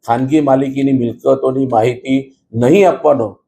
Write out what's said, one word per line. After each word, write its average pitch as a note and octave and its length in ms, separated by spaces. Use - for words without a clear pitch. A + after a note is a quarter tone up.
ખાનગી C3 440
માલિકીની C3+ 500
મિલકતોની C3 760
માહિતી B2+ 420
નહીં E3 320
આપવાનો C3+ 400